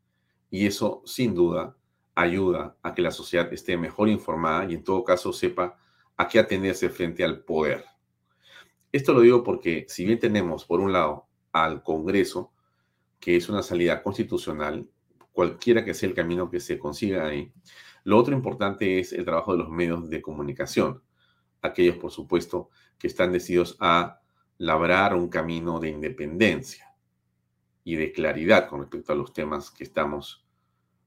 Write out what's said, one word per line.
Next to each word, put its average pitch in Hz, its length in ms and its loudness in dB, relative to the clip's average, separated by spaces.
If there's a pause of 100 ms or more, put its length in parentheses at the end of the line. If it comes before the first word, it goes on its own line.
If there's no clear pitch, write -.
(500)
Y 95 160 0
eso, - 400 -2
sin 113 300 -2
duda, 85 420 0 (380)
ayuda 87 680 0
a 85 140 -8
que 90 80 0
la 82 80 0
sociedad - 420 -2
esté 87 240 -4
mejor 85 320 0
informada 82 560 -2
y, 87 80 -6
en 78 100 -6
todo 92 200 0
caso, 90 280 0
sepa 90 460 -2 (400)
a - 100 0
qué 113 120 4
atenerse 95 500 0
frente 85 340 -4
al 82 200 -2
poder. 78 420 -2 (1080)
Esto 143 220 2
lo 127 80 8
digo 120 220 10
porque, 87 440 -2
si - 160 -8
bien 113 160 2
tenemos, 95 460 0
por 85 140 2
un 98 120 2
lado, 80 360 0 (240)
al 80 320 0
Congreso, 90 680 0 (680)
que 87 160 2
es 87 140 2
una 104 120 0
salida 85 400 0
constitucional, 80 880 -6 (420)
cualquiera 110 540 2
que 90 80 -4
sea 98 160 -4
el 90 60 -6
camino 87 340 -2
que 87 100 -6
se 80 200 -6
consiga 80 480 -4
ahí, 73 260 -8 (500)
lo 104 140 4
otro 131 160 4
importante 101 640 -2
es - 140 -4
el 90 120 -6
trabajo 85 260 -2
de 87 80 2
los 78 100 -4
medios 85 400 -2
de 78 140 -6
comunicación, 73 800 -4 (580)
aquellos, 87 360 2
por 85 120 -10
supuesto, 85 600 -4 (280)
que - 80 -6
están 90 260 0
decididos 87 480 0
a 87 420 2 (360)
labrar 87 580 2
un 87 140 0
camino 82 500 -4
de 80 100 -4
independencia 76 1080 -2 (880)
y 82 120 -6
de 78 160 -2
claridad 80 560 2
con 71 140 -8
respecto - 320 -8
a - 20 0
los 71 180 -6
temas 76 380 -8
que - 120 -20
estamos, 73 600 -8 (600)